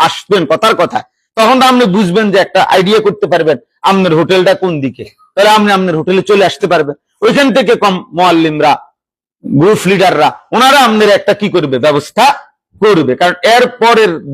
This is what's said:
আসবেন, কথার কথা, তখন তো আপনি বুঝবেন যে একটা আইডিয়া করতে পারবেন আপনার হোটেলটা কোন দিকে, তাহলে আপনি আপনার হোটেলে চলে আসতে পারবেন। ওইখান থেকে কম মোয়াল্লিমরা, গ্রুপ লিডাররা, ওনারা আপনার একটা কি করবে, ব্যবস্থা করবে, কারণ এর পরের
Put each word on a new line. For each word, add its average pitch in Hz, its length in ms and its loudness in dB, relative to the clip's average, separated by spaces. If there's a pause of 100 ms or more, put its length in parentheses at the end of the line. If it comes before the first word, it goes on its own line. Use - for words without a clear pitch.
আসবেন, 185 400 -2
কথার 185 340 0
কথা, 123 180 -2 (380)
তখন 220 220 2
তো 254 120 2
আপনি 247 140 0 (120)
বুঝবেন 208 340 0
যে 190 140 0
একটা - 160 -2 (140)
আইডিয়া 196 320 0
করতে 202 260 -2
পারবেন 156 240 -2 (260)
আপনার 190 360 0
হোটেলটা 185 360 0
কোন 185 180 -4 (120)
দিকে, 117 200 -8 (300)
তাহলে 202 220 2
আপনি 208 220 2
আপনার 185 220 -2
হোটেলে 180 300 -2
চলে 202 200 2
আসতে - 220 -6
পারবেন। 147 240 -2 (280)
ওইখান 277 320 2
থেকে 240 200 2
কম 196 180 0 (220)
মোয়াল্লিমরা, 160 560 2 (720)
গ্রুপ 180 420 0
লিডাররা, 170 420 2 (240)
ওনারা 262 340 2
আপনার 214 220 2 (100)
একটা - 220 -2
কি 202 140 -2
করবে, 147 240 -2
ব্যবস্থা 147 460 0 (580)
করবে, 160 380 2
কারণ 180 140 0 (200)
এর 247 100 4 (160)
পরের 220 300 2 (240)